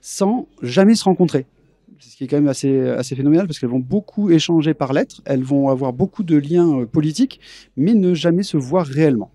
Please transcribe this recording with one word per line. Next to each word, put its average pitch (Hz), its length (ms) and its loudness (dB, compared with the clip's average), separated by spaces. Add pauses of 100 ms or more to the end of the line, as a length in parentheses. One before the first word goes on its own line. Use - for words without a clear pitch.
sans 240 460 -4 (140)
jamais 190 320 4
se 208 100 -2
rencontrer. 175 420 0 (540)
C'est - 100 -20
ce - 60 -20
qui 135 80 -12
est 127 40 -8
quand 143 80 0
même 147 120 2
assez, 135 320 0
assez 127 340 -4
phénoménal, 151 320 2
parce 156 120 -8
qu'elles 123 120 -4
vont 131 80 -2
beaucoup 196 520 -4
échanger 160 440 2
par 135 180 -4
lettres, - 320 -4
elles 135 180 -2
vont 139 280 0
avoir 131 240 -2
beaucoup 190 280 -4
de 165 140 0
liens, 151 440 2
euh, 120 60 -4
politiques, 160 540 -2 (380)
mais 180 160 2
ne 185 180 2
jamais 170 300 0
se 175 160 -4
voir 147 260 -2
réellement. 135 500 0